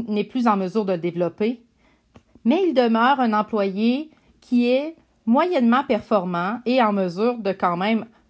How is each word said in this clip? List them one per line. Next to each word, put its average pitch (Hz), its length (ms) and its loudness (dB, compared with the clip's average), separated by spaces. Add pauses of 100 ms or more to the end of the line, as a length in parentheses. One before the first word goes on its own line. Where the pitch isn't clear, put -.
n'est 208 160 -2
plus 240 240 -4
en 208 120 4
mesure 190 260 -2
de 190 80 -2
le 180 60 -2
développer, 175 680 -4 (800)
mais 302 240 2
il 294 60 -2
demeure 240 460 2
un 233 120 2
employé 214 760 -2 (320)
qui 240 260 0
est 285 280 -2 (280)
moyennement 262 580 2
performant 202 840 -2
et 254 160 2
en 214 100 2
mesure 202 460 -2
de 196 140 -4
quand 180 260 -2
même 214 260 -2 (260)